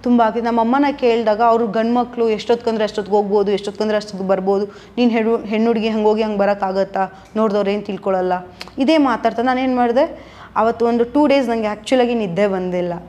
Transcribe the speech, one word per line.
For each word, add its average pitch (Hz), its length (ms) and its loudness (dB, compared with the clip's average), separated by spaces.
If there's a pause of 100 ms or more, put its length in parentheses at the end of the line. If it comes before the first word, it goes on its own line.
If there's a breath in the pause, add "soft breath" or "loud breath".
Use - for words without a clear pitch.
ತುಂಬ 240 200 4
ಆಗಿದೆ. 220 240 0
ನಮ್ಮ 233 140 0
ಅಮ್ಮನ 254 320 2
ಕೇಳಿದಾಗ, 233 500 2
ಅವರು 233 240 4
ಗಂಡು 226 280 -2
ಮಕ್ಕಳು 240 340 -2
ಎಷ್ಟೊತ್ಕಂದ್ರೆ 220 560 -2
ಅಷ್ಟೊತ್ತಿಗೆ 202 320 -2
ಹೋಗ್ಬೋದು, 208 340 2
ಎಷ್ಟೊತ್ಕಂದ್ರೆ 208 460 -2
ಅಷ್ಟೊತ್ತಿಗೆ 196 320 -6
ಬರ್ಬೋದು, 196 380 0 (300 loud breath)
ನೀನು 240 140 4
ಹೆಣ್ಣು, 226 260 0
ಹೆಣ್ಣು 220 340 -2
ಹುಡುಗಿ 220 180 0
ಹಂಗೆ 220 160 -2
ಹೋಗಿ 214 180 2
ಹಂಗೆ 214 160 -2
ಬರೋಕ್ಕಾಗತ್ತಾ, 196 680 -2 (280 loud breath)
ನೋಡಿದವ್ರು 208 340 0
ಏನು 208 120 -2
ತಿಳ್ಕೊಳ್ಳಲ್ಲ, 185 500 -2 (460 loud breath)
ಇದೇ 277 180 4
ಮಾತಾಡ್ತಾ 240 460 0
ನಾನೇನು 254 340 0
ಮಾಡಿದೆ, 247 640 0 (180)
ಅವತ್ತು 226 300 0
ಒಂದು 233 180 2
ಟೂ 294 220 2
ಡೇಸ್ 269 220 2
ನನಗೆ 226 180 -2
ಆ್ಯಕ್ಚುಲಾಗಿ 240 480 0
ನಿದ್ದೆ 202 340 0
ಬಂದಿಲ್ಲ. 180 440 -2 (160)